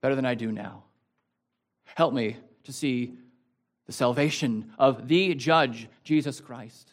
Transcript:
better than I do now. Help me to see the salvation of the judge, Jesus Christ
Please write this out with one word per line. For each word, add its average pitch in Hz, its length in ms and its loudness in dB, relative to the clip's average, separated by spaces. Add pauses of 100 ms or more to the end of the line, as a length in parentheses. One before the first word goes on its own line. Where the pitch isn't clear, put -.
better 135 160 0
than 131 100 -2
I 123 80 2
do 113 160 -4
now. 104 320 -10 (1000)
Help 160 280 2
me 117 240 -2 (280)
to 139 80 -16
see 123 420 -2 (720)
the - 60 -16
salvation 127 880 0
of 123 280 4
the 175 300 4
judge, 127 520 2 (140)
Jesus 147 380 -2
Christ 127 520 -18